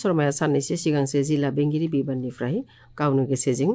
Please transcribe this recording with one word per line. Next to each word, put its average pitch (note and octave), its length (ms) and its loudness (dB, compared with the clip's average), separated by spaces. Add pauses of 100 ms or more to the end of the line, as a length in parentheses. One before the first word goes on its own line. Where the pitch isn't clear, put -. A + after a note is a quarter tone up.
शर्माया D#3 360 2
साननैसो D3 440 0
सिगांसो C#3+ 400 0
जिल्ला C#3+ 340 0
बेंगिरि D3+ 380 0
बिबाननिफ्राय B2+ 600 -2 (440)
गावनो C3+ 320 2
गोसोजों C3 440 0